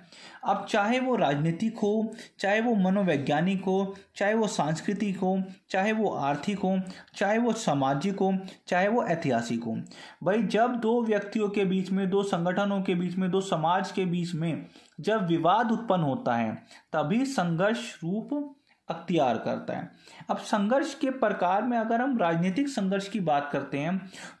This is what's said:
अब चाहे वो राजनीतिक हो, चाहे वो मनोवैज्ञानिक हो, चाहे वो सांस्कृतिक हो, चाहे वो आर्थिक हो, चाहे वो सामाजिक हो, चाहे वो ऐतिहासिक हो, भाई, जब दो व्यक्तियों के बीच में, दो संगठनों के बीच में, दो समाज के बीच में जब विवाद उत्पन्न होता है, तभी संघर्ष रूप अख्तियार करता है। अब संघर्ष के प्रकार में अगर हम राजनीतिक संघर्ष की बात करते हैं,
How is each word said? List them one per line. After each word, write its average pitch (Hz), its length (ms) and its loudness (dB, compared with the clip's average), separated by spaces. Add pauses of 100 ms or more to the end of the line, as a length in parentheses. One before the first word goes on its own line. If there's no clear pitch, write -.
(440)
अब 196 260 -2
चाहे 226 300 2
वो 254 160 0
राजनीतिक 165 640 0
हो, 214 360 0 (260)
चाहे 202 220 2
वो 233 140 2
मनोवैज्ञानिक 180 880 2
हो, 196 320 0 (200)
चाहे 208 180 2
वो 220 140 2
सांस्कृतिक 190 720 -2
हो, 190 240 0 (260)
चाहे 196 220 2
वो 214 180 0
आर्थिक 147 500 -2
हो, 190 220 0 (340)
चाहे 208 220 2
वो 233 160 2
सामाजिक 147 640 0
हो, 190 180 2 (300)
चाहे 185 200 2
वो 226 160 2
ऐतिहासिक 123 600 0
हो, 113 140 -4 (460)
भाई, 202 200 2
जब 240 320 2
दो 226 280 2
व्यक्तियों 208 460 0
के 202 160 0
बीच 185 260 0
में, 190 180 0
दो 196 140 2
संगठनों 190 580 0
के 190 140 0
बीच 180 200 -2
में, 185 160 0
दो 190 100 2
समाज 180 500 0
के 190 140 -2
बीच 175 280 -2
में 160 320 -4 (340)
जब 196 280 0
विवाद 185 440 4
उत्पन्न 185 320 2
होता 127 320 0
है, 113 200 0 (380)
तभी 170 320 2
संघर्ष 190 800 0
रूप 226 540 -4 (320)
अख्तियार 165 480 0
करता 120 360 -4
है। - 180 -10 (380)
अब 202 80 -2
संघर्ष 233 580 0
के 262 140 -2
प्रकार 208 540 0
में 240 140 0
अगर 226 240 0
हम 262 160 0
राजनीतिक 180 500 0
संघर्ष 196 400 -2
की 220 120 -4
बात 147 340 0
करते 139 260 -4
हैं, 180 320 -4 (280)